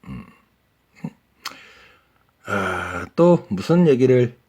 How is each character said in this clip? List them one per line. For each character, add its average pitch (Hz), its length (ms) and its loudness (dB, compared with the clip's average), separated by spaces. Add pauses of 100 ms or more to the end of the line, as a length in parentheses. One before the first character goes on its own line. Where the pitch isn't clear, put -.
음. 58 200 -16 (2250)
아, 90 600 -6 (100)
또 170 340 2
무슨 160 380 0
얘기를 127 500 2 (120)